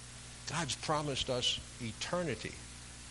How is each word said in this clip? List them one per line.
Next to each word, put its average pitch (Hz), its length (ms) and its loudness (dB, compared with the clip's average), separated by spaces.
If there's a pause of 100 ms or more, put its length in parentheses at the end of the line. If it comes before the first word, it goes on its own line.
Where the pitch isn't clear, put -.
(480)
God's 147 280 2
promised 147 540 2
us 123 300 4 (220)
eternity. 131 720 0 (580)